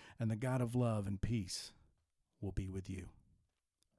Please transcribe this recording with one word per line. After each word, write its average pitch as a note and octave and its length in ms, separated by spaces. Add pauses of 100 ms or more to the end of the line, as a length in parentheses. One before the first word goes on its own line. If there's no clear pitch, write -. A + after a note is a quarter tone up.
(180)
and A2+ 100
the A2 80
God B2+ 240
of A#2 140
love A2+ 320
and G2+ 160
peace G#2+ 500 (680)
will G2 100
be F#2+ 180
with F#2 220
you." F#2 200 (880)